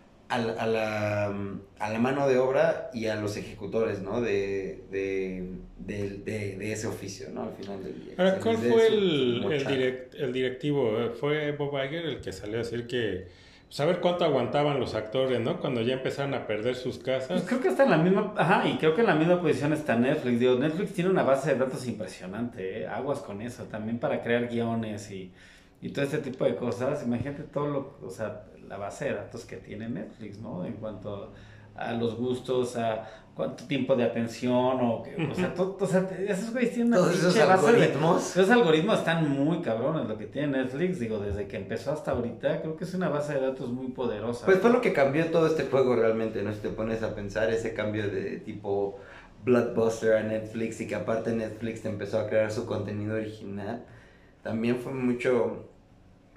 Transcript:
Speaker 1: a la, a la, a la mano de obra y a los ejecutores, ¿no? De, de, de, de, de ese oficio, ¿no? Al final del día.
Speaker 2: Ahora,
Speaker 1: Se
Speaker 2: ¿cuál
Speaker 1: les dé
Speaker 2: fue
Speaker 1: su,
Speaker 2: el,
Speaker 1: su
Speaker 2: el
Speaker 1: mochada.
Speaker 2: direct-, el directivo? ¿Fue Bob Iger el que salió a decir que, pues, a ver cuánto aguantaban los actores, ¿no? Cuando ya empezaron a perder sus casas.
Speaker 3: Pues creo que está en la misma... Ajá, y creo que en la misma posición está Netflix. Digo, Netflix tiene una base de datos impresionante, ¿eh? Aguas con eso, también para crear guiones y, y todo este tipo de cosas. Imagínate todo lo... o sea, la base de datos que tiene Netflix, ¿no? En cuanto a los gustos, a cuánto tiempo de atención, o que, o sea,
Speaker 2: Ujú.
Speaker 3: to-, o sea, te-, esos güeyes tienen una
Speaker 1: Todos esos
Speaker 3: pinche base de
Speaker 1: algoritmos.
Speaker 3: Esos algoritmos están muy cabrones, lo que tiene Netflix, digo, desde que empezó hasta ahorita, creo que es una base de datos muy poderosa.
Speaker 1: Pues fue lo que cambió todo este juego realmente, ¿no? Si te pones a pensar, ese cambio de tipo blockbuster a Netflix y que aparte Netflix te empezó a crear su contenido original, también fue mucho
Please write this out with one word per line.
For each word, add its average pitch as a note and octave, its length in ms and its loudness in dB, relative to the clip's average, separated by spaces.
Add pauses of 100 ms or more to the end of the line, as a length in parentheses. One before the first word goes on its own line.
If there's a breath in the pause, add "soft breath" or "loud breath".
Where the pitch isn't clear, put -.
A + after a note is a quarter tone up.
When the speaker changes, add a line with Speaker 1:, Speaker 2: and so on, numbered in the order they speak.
(280 loud breath)
Speaker 1:
a B2+ 100 0
la, A2+ 160 0
a A2+ 120 -4
la, G#2 680 0 (440)
a G#2+ 120 -4
la A2 80 -2
mano C#3 280 2
de B2+ 120 6
obra C#3+ 560 2
y A2 120 -4
a G#2+ 100 0
los G#2 200 -4
ejecutores, G2+ 640 -4
¿no? G2+ 220 -4
De, G2 680 -2
de, F#2+ 600 -4 (280)
de, G2+ 300 -6 (160)
de, G#2 320 -6
de G2+ 160 -6
ese G#2+ 140 -4
oficio, - 460 -10
¿no? A2 100 -8
Al A2+ 100 -8
final G2 300 -10
del C2 220 -10
día. - 120 -16
Speaker 2:
Ahora, F#3 200 4
Speaker 1:
Se G3 40 -4
Speaker 2:
¿cuál A3+ 140 0
Speaker 1:
les A3+ 100 -2
dé A#3+ 80 2
Speaker 2:
fue A3+ 160 8
Speaker 1:
su, A3 60 4
Speaker 2:
el, G#3 60 4 (420)
Speaker 1:
su G2+ 80 0
Speaker 2:
el D3+ 100 2
Speaker 1:
mochada. C3+ 160 0
Speaker 2:
direct-, B2+ 380 -2
el C3 180 -4
directivo? B2+ 640 0 (240)
¿Fue D3 320 0
Bob C#3+ 220 -4 (100)
Iger D#3+ 220 -6
el B2 160 -4
que F#2 100 -6
salió G#2 220 -6
a A#2 60 0
decir A#2 260 -4
que, G2+ 420 -2 (380 loud breath)
pues, - 140 -10
a C#3 40 2
ver F3 160 2
cuánto F3 240 2
aguantaban C#3 560 2
los A2+ 140 -2
actores, B2+ 440 0
¿no? C3+ 220 -2
Cuando B2+ 220 0
ya A#2+ 100 2
empezaron C#3 400 -2
a A#2+ 140 -4
perder A2 300 -2
sus B2 200 -6
casas. C3 320 -2
Speaker 3:
Pues F3+ 140 0
creo B3+ 180 -2
que F#4+ 80 2
está C#4+ 160 4
en B3 60 6
la E3 80 6
misma... F3+ 400 4
Ajá, G3+ 280 4
y C3 120 0
creo D#3 160 4
que A3+ 80 4
en A3+ 60 6
la F3 60 6
misma E3+ 240 6
posición D3+ 360 2
está C3+ 220 0
Netflix. B2 440 2
Digo, B2 140 6
Netflix D#3 400 0
tiene F3 160 2
una E3 140 4
base C3+ 280 2
de B2 60 2
datos B2+ 280 -2
impresionante, G2+ 920 -8
¿eh? F2+ 60 -6
Aguas B2 320 -4
con G#2 240 -10
eso, A#2+ 220 -10
también A2+ 340 -6
para C3 240 -2
crear A#2+ 260 0
guiones A2+ 640 -4
y, F#2 200 -12 (520 loud breath)
y F2+ 80 -8
todo C#3 160 -2
este D3 120 -4
tipo - 280 -4
de - 100 2
cosas. B2 480 -4
Imagínate A#2+ 380 -4
todo D3 240 -4
lo... C#3+ 360 -6
o F#2+ 60 -10
sea, G2+ 380 -8 (220)
la G2 100 -10
base G2+ 280 -8
de A#2+ 80 -2
datos G#2 300 -10
que - 120 -14
tiene G#2+ 300 -12
Netflix, A2 520 -10
¿no? C3+ 260 -10
En A#2+ 100 -8
cuanto G#2 580 -10 (420 loud breath)
a - 180 -6
los A#2 240 -2
gustos, B2 600 -2
a A2+ 300 -2 (280 loud breath)
cuánto - 300 -8
tiempo C3+ 320 0
de A#2+ 80 2
atención, B2 760 0
o A#2 220 0
que, - 120 -12 (160)
o A2+ 40 -6
sea, F3+ 140 0
Speaker 2:
Ujú. - 60 -8 (200)
Speaker 3:
to-, G3+ 100 -2
o - 20 4
sea, F#3 220 2
te-, F#3 220 -2
esos A3 220 -2
güeyes A#3+ 200 2
tienen A#3+ 160 2
una A#3 100 6
Speaker 1:
Todos E3 200 6
esos E3+ 160 6
Speaker 3:
pinche A3 140 8
base F#3+ 180 8
de A3+ 60 10 (100)
Speaker 1:
algoritmos. D#3 540 4
Speaker 3:
Esos F#3+ 140 6
algoritmos F#3 500 6
están E3 280 2
muy C#3+ 320 2
cabrones, B2 480 0
lo G#2+ 80 -4
que G#2+ 100 -10
tiene C3+ 320 -2
Netflix, C#3 420 -2
digo, G#2+ 180 -2
desde G2+ 300 -4
que - 100 -8
empezó A2 340 -4
hasta D3+ 200 -2
ahorita, C3 500 -2
creo D#3+ 140 -6
que - 80 -8
es E3+ 100 -8
una F3+ 160 0
base C#3+ 240 -2
de C3+ 60 0
datos C3 300 -2
muy B2+ 180 -6
poderosa. A#2 580 -4
Speaker 1:
Pues F#3 140 8
fue A#3 100 6
lo B3 100 6
que G#3 140 2
cambió C#3+ 320 4
todo D#3+ 220 4
este D3+ 160 2
juego B2 320 4
realmente, A2 460 2
¿no? G#2 120 -4
Si G#2 60 -10
te A2+ 100 -6
pones A2 320 -4
a G#2+ 120 -4
pensar, G#2+ 360 -2
ese A2+ 240 -2
cambio G#2 340 -2
de F#2+ 300 -4
tipo G2+ 600 -4 (460 loud breath)
blockbuster A2+ 720 4
a G#2+ 80 4
Netflix A2 580 -4
y A2+ 60 -6
que - 80 -6
aparte A#2 400 -2
Netflix A2 480 -6
te A2+ 80 -6
empezó G#2 300 -4
a G#2+ 80 -2
crear A2 220 2
su A2 140 -4
contenido G#2 520 -4
original, G#2 680 -8 (580 loud breath)
también A2+ 340 0
fue C3+ 160 -8
mucho B2 760 0 (680)